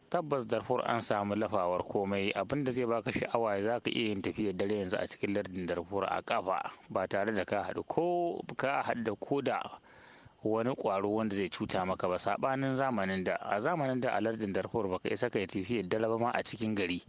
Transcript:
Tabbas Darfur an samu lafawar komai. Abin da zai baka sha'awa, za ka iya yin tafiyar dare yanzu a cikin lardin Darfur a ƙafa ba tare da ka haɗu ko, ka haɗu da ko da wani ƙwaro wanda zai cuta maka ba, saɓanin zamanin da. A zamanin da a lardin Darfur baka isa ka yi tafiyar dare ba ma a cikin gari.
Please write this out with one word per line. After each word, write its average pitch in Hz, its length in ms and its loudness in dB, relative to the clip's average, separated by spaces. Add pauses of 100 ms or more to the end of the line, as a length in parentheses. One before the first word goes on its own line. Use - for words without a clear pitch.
Tabbas 143 380 0
Darfur 117 400 2
an 117 140 2
samu 101 340 2
lafawar 95 480 2
komai. 101 500 0
Abin 135 300 -2
da 127 80 0
zai 123 140 0
baka 117 260 0
sha'awa, 107 500 0
za 113 180 2
ka 123 120 -4
iya 117 180 2
yin 98 120 -2
tafiyar 98 340 -2
dare 101 240 0
yanzu 95 180 -2
a 87 100 -2
cikin - 260 -2
lardin 92 320 -2
Darfur 87 400 -2
a 87 160 0
ƙafa 95 400 0 (280)
ba 95 180 0
tare 104 260 0
da 92 100 0
ka 98 200 0
haɗu - 240 -4
ko, 175 540 0 (140)
ka 135 280 0
haɗu 117 200 0
da 107 120 -2
ko 139 260 -2
da 120 180 0 (840)
wani 113 320 0
ƙwaro 101 360 0
wanda 107 240 2
zai 95 140 2
cuta 98 360 0
maka 92 220 0
ba, 90 80 2
saɓanin 135 600 0
zamanin 98 500 0
da. 92 100 2
A 101 240 0
zamanin 135 400 0
da 120 160 0
a 98 60 2
lardin 110 320 0
Darfur 98 340 0
baka 92 240 -2
isa 117 180 0
ka 113 100 0
yi 95 80 0
tafiyar 98 420 -2
dare 110 180 2
ba 113 100 2
ma 120 140 2
a 113 120 2
cikin 110 320 -2
gari. 90 340 0